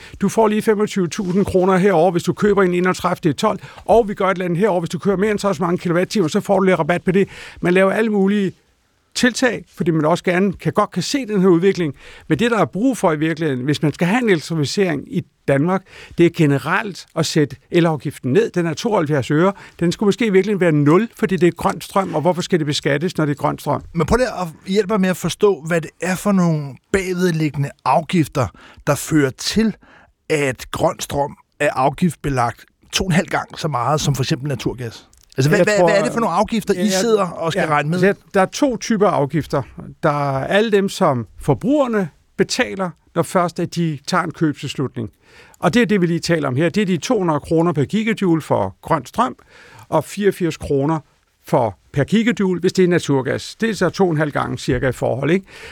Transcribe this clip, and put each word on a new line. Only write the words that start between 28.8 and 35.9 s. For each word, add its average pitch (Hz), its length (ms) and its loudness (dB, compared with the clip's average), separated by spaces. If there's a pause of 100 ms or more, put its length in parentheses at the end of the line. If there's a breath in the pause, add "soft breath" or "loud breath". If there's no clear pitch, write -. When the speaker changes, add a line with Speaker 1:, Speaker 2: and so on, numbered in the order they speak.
Speaker 2:
der 143 80 2
fører 143 360 0
til, - 460 -2 (540 soft breath)
at 143 400 -2
grøn - 300 -2
strøm 147 360 -4 (240)
er 143 120 0
afgiftbelagt 135 920 -2 (280)
to - 120 -2
og 190 40 -10
en 180 40 2
halv 180 160 2
gang - 300 -6
så 165 100 -6
meget 135 320 0
som 139 140 0
for 135 80 -2
eksempel 135 260 -4
naturgas. 120 600 -8 (300)
Altså, 143 100 4
hvad, 202 100 4
Speaker 1:
Jeg 180 60 6
Speaker 2:
hvad, 208 140 2
Speaker 1:
tror, 180 100 6
Speaker 2:
hvad 196 100 4